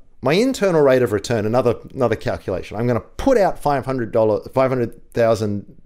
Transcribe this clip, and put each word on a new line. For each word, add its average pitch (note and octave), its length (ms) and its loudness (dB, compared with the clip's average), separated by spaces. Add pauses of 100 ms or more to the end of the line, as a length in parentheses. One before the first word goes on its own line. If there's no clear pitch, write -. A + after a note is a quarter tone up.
(200)
my C3 120 0
internal G3+ 480 2
rate C3 220 4
of A#2 100 0
return, G#2+ 340 -2
another, A#2 300 2 (180)
another A2+ 220 0
calculation, F#2 600 -6
I'm A#2+ 120 -2
gonna A#2 120 0
put - 380 0
out F3 200 2
five C#3+ 280 -2
hundred B2 240 -4
dollars, A2 420 0
five C3 180 2
hundred A#2+ 440 -4
thousand G#2+ 500 0 (220)